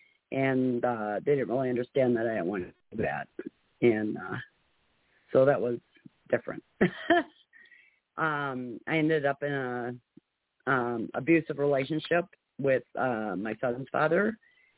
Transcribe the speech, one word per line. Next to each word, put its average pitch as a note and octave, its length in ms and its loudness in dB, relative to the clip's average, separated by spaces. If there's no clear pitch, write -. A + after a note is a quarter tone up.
And, C3 540 2
uh, G#2+ 400 0
they C#3+ 120 4
didn't A#2 120 0
really B2+ 220 0
understand B2 460 2
that A#2 120 0
I A2+ 60 -2
didn't F#2 120 -2
want F#2 180 -2
to - 320 -18
do A2 60 -2
that. - 260 -4
And, G#2+ 360 2
uh, F#2+ 180 -8
so C3 120 6
that C3+ 160 4
was A#2+ 200 -2
different. - 340 -4
<laughs> D4+ 540 2
Um, C#3 720 -4
I D#3+ 120 0
ended D#3 260 2
up C#3 180 -2
in C#3+ 80 -2
a, B2 440 -4
um, A#2+ 480 0
abusive D3+ 440 2
relationship C#3+ 680 0
with, C3+ 240 2
uh, A2 400 -2
my G#2+ 280 -4
son's B2+ 260 -4
father, F#3+ 480 0